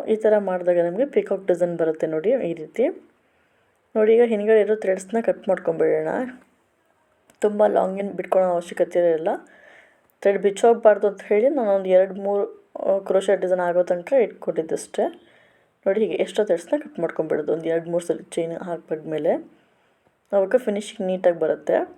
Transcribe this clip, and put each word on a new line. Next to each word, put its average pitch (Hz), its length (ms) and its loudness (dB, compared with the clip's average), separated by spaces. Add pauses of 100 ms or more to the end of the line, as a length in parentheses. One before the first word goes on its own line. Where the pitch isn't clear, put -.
ಈ 220 120 0
ಥರ 214 220 2
ಮಾಡಿದಾಗ 180 460 0
ನಮಗೆ 185 220 -2
ಪಿಕಾಕ್ 196 400 -2
ಡಿಸೈನ್ 175 300 0
ಬರುತ್ತೆ 160 300 -2
ನೋಡಿ 160 240 -2 (120)
ಈ 170 100 -4
ರೀತಿ. 160 320 -4 (1120)
ನೋಡಿ 214 180 4
ಈಗ 233 120 6
ಹಿಂದ್ಗಡೆ 220 360 4
ಇರೋ 208 160 2
ಥ್ರೆಡ್ಸ್‌ನ 196 440 -2
ಕಟ್ 185 260 -2
ಮಾಡ್ಕೊಂಬಿಡೋಣ. 160 680 0 (1300)
ತುಂಬ 208 240 2
ಲಾಂಗ್ 190 320 0
ಏನು 196 140 -6
ಬಿಟ್ಕೊಳ್ಳೋ 185 360 0
ಅವಶ್ಯಕತೆ 175 520 -2
ಇರಲ್ಲ. 170 300 2 (920)
ಥ್ರೆಡ್ 196 160 2
ಬಿಚ್ಚೋಗ್ಬಾರ್ದು 208 720 4
ಅಂತ 196 140 -8
ಹೇಳಿ 214 260 2
ನಾನು 254 220 0
ಒಂದು 190 180 0
ಎರಡು 190 260 4
ಮೂರು, 202 280 -2 (340)
ಆ, - 220 -2
ಕ್ರೋಶೆ 190 380 0
ಡಿಸೈನ್ 185 240 0
ಆಗೋ 175 220 2
ತನಕ 175 380 -4
ಇಟ್ಕೊಂಡಿದ್ದಷ್ಟೇ. - 840 -4 (840)
ನೋಡಿ 196 140 0
ಹೀಗೆ 185 160 -2
ಎಷ್ಟೋ - 280 -2
ಥ್ರೆಡ್ಸ್‌ನ 196 340 -2
ಕಟ್ - 200 -16
ಮಾಡ್ಕೊಂಬಿಡೋದು. 160 540 -4
ಒಂದು 160 160 -4
ಎರಡು 165 220 -2
ಮೂರು 170 140 -2
ಸಲ 160 160 -4 (100)
ಚೈನ್ 165 320 -4
ಹಾಕ್ಬಿಟ್ಮೇಲೆ 160 720 -4 (1000)
ಅವಾಗ 196 240 2
ಫಿನಿಶಿಂಗ್ 214 500 -4
ನೀಟಾಗಿ 185 320 0
ಬರುತ್ತೆ. 156 400 0 (180)